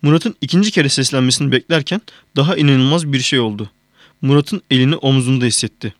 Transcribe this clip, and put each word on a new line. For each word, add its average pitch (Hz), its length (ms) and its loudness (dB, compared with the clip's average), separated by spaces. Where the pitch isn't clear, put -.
Murat'ın 156 400 0
ikinci 190 300 0
kere 147 180 0
seslenmesini 131 600 0
beklerken 156 500 -2
daha 147 200 0
inanılmaz 143 580 2
bir 135 60 0
şey 127 200 -2
oldu. 107 300 -4
Murat'ın 143 400 0
elini 131 240 2
omzunda 131 500 0
hissetti. - 540 -4